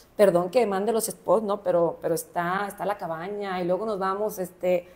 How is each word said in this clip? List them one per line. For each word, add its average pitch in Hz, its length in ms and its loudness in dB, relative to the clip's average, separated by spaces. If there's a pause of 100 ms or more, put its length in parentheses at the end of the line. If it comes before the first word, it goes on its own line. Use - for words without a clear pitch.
(160)
perdón 185 340 6
que 247 140 4
mande 202 280 0
los 220 140 0
spots, 190 360 0
¿no? 208 220 -4
Pero, 170 360 2
pero 160 140 -2
está, 175 540 -4
está 190 160 -10
la 202 140 -2
cabaña 185 600 -6
y 180 40 -2
luego 180 200 0
nos 220 140 -2
vamos, 196 400 -2
este, 180 580 -2